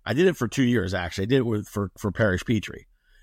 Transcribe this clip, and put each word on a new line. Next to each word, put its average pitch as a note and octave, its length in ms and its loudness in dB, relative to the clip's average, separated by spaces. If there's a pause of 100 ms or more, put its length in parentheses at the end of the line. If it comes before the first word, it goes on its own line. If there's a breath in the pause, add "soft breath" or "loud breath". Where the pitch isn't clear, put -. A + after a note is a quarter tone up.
I G2+ 80 -2
did E3+ 140 4
it E3+ 100 2
for A#2+ 100 -2
two C#3 160 0
years, A2 300 2
actually. F#2 300 -4
I - 20 -2
did C3 140 4
it A#2+ 60 0
with, G#2+ 220 -4
for, G2+ 300 -4
for G2 160 -2
Parrish F#2+ 320 0
Petrie. - 420 -4 (360)